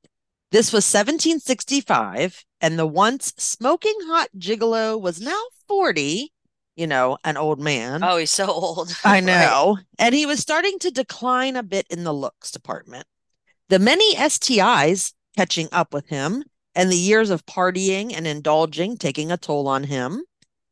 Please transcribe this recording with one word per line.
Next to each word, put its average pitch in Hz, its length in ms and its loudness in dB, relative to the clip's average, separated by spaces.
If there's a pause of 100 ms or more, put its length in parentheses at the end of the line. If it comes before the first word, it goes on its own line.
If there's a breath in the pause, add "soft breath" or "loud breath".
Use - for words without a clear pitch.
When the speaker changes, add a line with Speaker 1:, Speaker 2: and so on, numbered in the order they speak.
(520)
Speaker 1:
This 220 220 4
was 208 100 4
seventeen 302 560 2
sixty-five, 170 1040 -2 (160)
and 160 180 0
the 160 80 2
once 196 520 0
smoking 349 580 -2 (120)
hot 330 200 0 (100)
gigolo 220 640 -2
was 175 220 -6
now 330 200 -4 (280)
forty, 233 640 0 (420)
you 165 100 -4
know, 131 380 2
an 156 140 -2
old 151 240 -2
man. 139 420 -2
Speaker 2:
Oh, 175 140 2
he's 160 140 -2
so 196 160 0
old. 170 520 -4
<laughs> - 60 -10
Speaker 1:
I 202 100 8
Speaker 2:
Right. 190 100 4
Speaker 1:
know. 175 520 4 (200)
And 240 160 4
he 302 120 2
was 285 160 -2
starting 359 380 -2
to 359 120 -4
decline 254 640 -2
a 247 80 -4
bit 196 260 -4
in 175 140 -8
the 165 100 -2
looks - 380 -8
department. - 560 -14 (640)
The 190 100 6
many 339 380 4
S 277 200 0
T 240 220 0
Is 185 540 2 (240)
catching 170 340 -2
up 175 220 -2
with 143 140 -6
him, 165 360 -4 (320)
and 185 160 2
the 180 60 2
years 208 320 2
of 175 160 -2
partying 190 720 -2
and 165 120 -6
indulging 156 720 0
taking 151 340 -4
a 180 60 0
toll 143 320 -4
on 135 160 -2
him. 139 380 -4 (480)